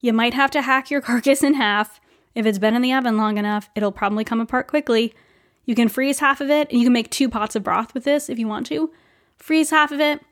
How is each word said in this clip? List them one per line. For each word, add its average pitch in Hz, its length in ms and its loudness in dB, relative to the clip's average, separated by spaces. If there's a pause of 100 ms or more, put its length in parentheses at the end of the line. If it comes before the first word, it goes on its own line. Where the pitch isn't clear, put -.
You 240 120 0
might 233 220 0
have 277 160 2
to 285 120 0
hack 269 280 0
your 285 100 0
<laughs> - 0 -
carcass 269 440 2
in 277 100 4
half. 214 460 -2 (360)
If 226 80 -2
it's 214 140 0
been 214 160 2
in 247 80 0
the 254 100 0
oven 247 240 0
long 214 220 0
enough, 208 360 -4
it'll 208 160 0
probably 208 320 -2
come 226 180 -2
apart 247 280 -4
quickly. 233 460 0 (500)
You 247 100 -2
can 233 140 2
freeze 269 300 -2
half 277 240 0
of 277 80 -2
it, 294 200 2
and 247 80 0
you 233 60 4
can 247 80 4
make 233 180 0
two 262 200 0
pots 214 260 -4
of 202 80 -4
broth 196 300 -2
with 240 100 -8
this 285 240 0
if 240 100 -6
you 226 80 -4
want 214 200 -6
to. 320 260 -4 (460)
Freeze 311 320 0
half 302 200 2
of 285 100 -4
it 294 200 2 (120)